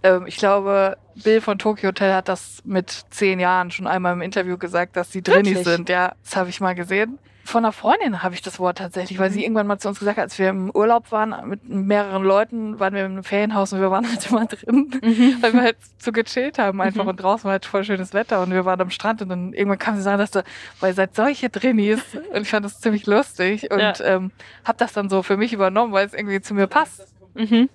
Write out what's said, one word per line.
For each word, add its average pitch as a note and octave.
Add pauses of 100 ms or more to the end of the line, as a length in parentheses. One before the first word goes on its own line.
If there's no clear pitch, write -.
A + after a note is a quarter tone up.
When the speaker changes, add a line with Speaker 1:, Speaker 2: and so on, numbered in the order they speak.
Speaker 1:
Ähm, F#3
ich F3+
glaube, G3 (260)
Bill A3
von G3+
Tokyo G#3
Hotel F#3+
hat F#3
das -
mit F#3+ (200)
zehn F#3+
Jahren F3+
schon F#3
einmal F3+
im F3
Interview F#3
gesagt, F3
dass F3
die F#3
Drinnis G3+
Speaker 2:
Wirklich? F3 (100)
Speaker 1:
sind. E3+
Ja, F3+
das -
habe F#3
ich -
mal F#3
gesehen. F#3+ (280)
Von A#3
einer A3
Freundin B3
habe F3+
ich F3
das -
Wort F3+
tatsächlich, F#3
weil F#3+
Speaker 2:
Mhm. G3+
Speaker 1:
sie G#3
irgendwann A3
mal G3+
zu -
uns G3+
gesagt G#3
hat, G#3+
als -
wir F#3+
im F#3+
Urlaub A#3
waren, A3
mit G3+
mehreren G3
Leuten, G#3+
waren G3
wir G3
in F#3+
einem F#3+
Ferienhaus G3+
und F#3+
wir F#3+
waren G#3+
halt A#3
immer A3+
drin, C4
Speaker 2:
Mhm. A#3+
Speaker 1:
weil A3+
wir A#3+
halt A#3 (220)
so -
gechillt B3
haben G3
einfach G3
Speaker 2:
Mhm. G#3+
Speaker 1:
und F3+
draußen G3+
war G3
halt G3
voll G3
schönes F#3+
Wetter G#3
und F#3
wir F#3
waren F#3
am F3+
Strand A3
und F#3+
dann F3+
irgendwann G3+
kam A3
sie G3+
sagen, G3
dass G#3
du, F#3+ (380)
weil F#3
ihr -
seid F#3+
solche B3
Drinnis A3 (320)
und -
ich G#3
fand G#3
das -
ziemlich G#3
lustig G#3
und, G3
Speaker 2:
Ja. G#3
Speaker 1:
ähm, F#3 (340)
hab A3+
das A#3+
dann G3+
so F#3+
für G3
mich A3+
übernommen, G3+
weil G3
es G#3
irgendwie G3
zu G#3
mir G3
passt. - (200)
Speaker 2:
Mhm. A3+